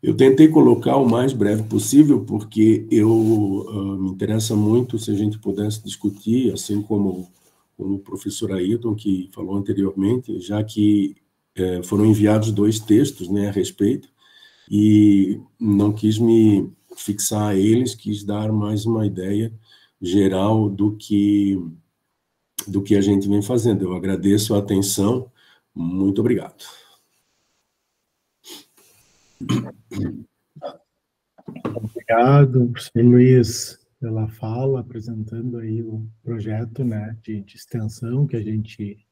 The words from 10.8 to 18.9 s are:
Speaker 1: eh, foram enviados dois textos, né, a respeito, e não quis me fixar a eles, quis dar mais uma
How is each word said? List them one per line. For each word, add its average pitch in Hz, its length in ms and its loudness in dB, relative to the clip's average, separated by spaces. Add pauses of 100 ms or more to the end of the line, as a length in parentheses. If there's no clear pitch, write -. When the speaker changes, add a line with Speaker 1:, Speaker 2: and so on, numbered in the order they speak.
Speaker 1:
eh, 90 280 -4
foram 104 220 0
enviados 107 460 4
dois 104 280 0
textos, 107 500 0
né, 101 200 -2
a - 20 -8
respeito, 98 560 -2 (640)
e 104 720 4 (180)
não 104 320 2
quis 107 260 0
me 110 540 4 (240)
fixar 104 540 -4
a 98 60 0
eles, 110 380 2
quis 104 300 -8
dar 104 300 -4
mais 104 320 -4
uma 113 200 -2